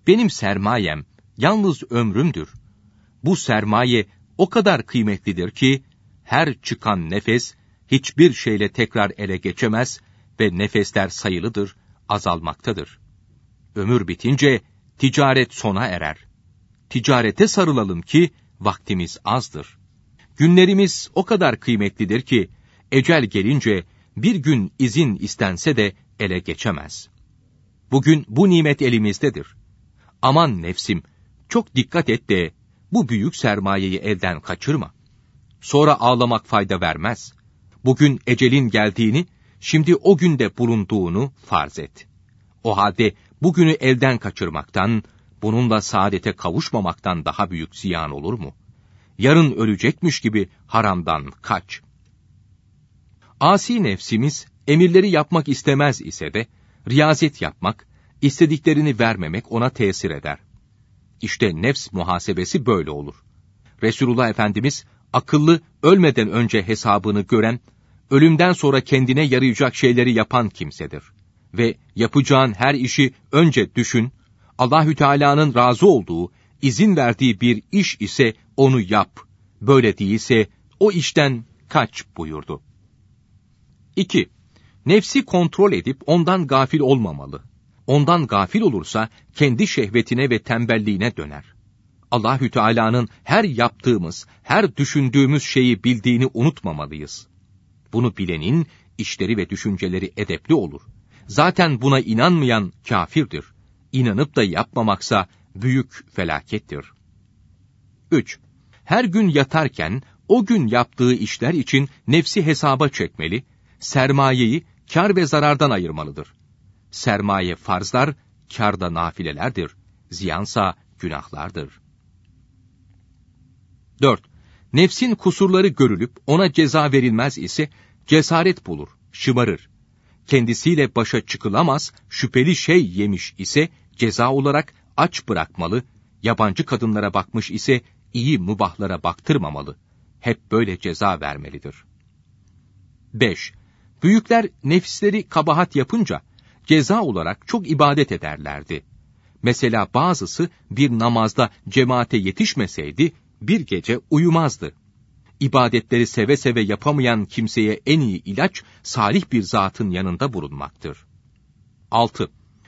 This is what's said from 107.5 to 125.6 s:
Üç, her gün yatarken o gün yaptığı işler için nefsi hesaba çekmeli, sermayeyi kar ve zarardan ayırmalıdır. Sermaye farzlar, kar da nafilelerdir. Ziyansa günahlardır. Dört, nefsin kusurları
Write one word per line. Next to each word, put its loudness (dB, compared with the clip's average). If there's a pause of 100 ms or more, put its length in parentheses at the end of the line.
Üç, -2 (440)
her 0
gün 2
yatarken 0 (260)
o 4
gün 0
yaptığı 2
işler -4
için 0 (180)
nefsi 0
hesaba 0
çekmeli, -6 (360)
sermayeyi 0 (280)
kar 2
ve 2
zarardan 2
ayırmalıdır. -6 (580)
Sermaye -2
farzlar, -2 (420)
kar -2
da -4
nafilelerdir. -6 (400)
Ziyansa -4 (240)
günahlardır. -12 (2250)
Dört, 2 (520)
nefsin 2
kusurları 2